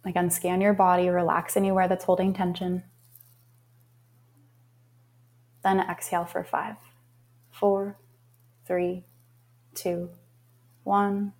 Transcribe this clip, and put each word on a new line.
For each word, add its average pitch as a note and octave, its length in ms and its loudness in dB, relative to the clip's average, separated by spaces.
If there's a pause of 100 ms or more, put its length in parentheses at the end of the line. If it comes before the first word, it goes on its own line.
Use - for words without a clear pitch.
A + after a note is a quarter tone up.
Again, F3 280 0
scan F3+ 300 0
your G#3 120 4
body, F3+ 360 4
relax F3 460 0
anywhere F#3+ 320 2
that's F#3 180 -2
holding F#3 280 2
tension. F3+ 500 -4 (2750)
Then F#3+ 160 4
exhale - 460 -4
for - 180 -6
five, - 320 -6 (760)
four, G3+ 460 0 (680)
three, F3+ 380 -4 (720)
two, F3 340 -6 (760)
one. G3+ 560 0